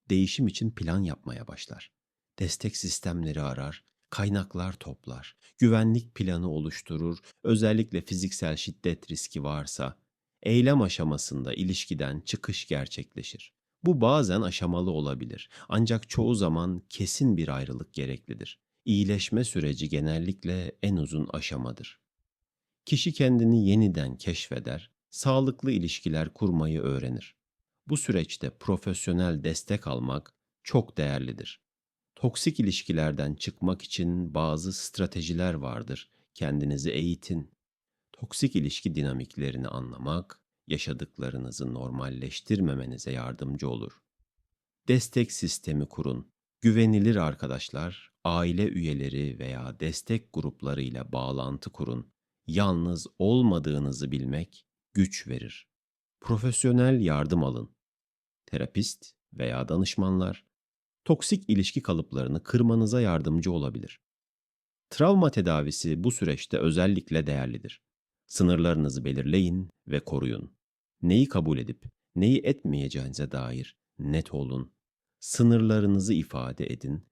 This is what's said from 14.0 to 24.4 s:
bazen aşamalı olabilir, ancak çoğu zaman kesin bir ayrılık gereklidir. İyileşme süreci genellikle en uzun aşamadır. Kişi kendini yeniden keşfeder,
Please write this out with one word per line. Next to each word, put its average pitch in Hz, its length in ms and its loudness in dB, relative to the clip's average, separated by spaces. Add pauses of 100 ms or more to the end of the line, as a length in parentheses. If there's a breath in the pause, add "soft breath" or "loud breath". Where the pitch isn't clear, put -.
bazen 113 400 4
aşamalı 90 500 -2
olabilir, 71 600 -6 (180 loud breath)
ancak 113 420 0
çoğu 117 240 2
zaman 87 540 0
kesin 101 480 0
bir 80 120 0
ayrılık 67 460 -6
gereklidir. 65 640 -8 (260)
İyileşme 104 600 2
süreci 76 440 -2
genellikle 82 840 -2 (100)
en 101 140 0
uzun 76 360 -2
aşamadır. 65 680 -8 (840)
Kişi 151 280 0
kendini 117 560 6
yeniden 85 480 4
keşfeder, 69 720 -6 (220)